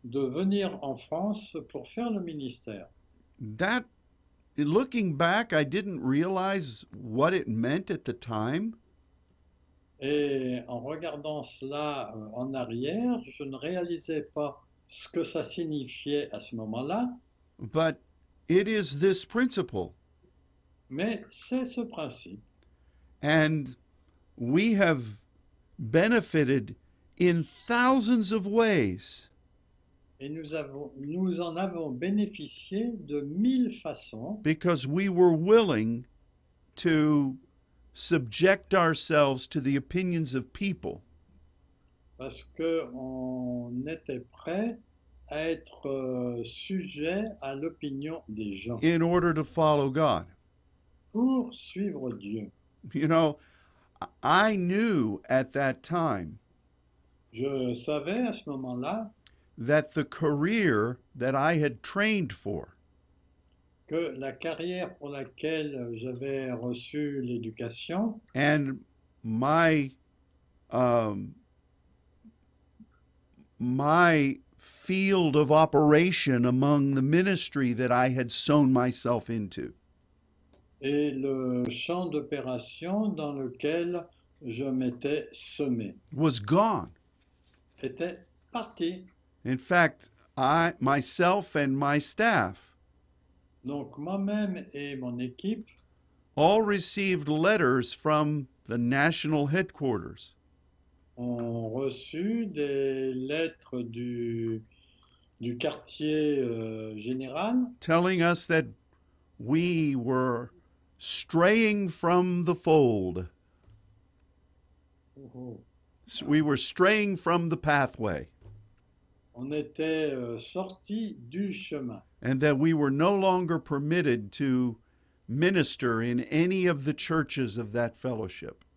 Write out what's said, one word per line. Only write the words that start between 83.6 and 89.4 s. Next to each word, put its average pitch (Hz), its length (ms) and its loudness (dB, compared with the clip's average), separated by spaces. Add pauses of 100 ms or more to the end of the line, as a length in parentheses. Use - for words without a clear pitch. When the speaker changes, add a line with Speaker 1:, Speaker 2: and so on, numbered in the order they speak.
Speaker 1:
je 120 180 -6
m'étais 131 680 -2
semé 120 640 -4 (180)
Speaker 2:
was 135 260 2
gone. 156 520 2 (920)
Speaker 1:
était 165 360 -6 (340)
parti. 185 520 -6 (400)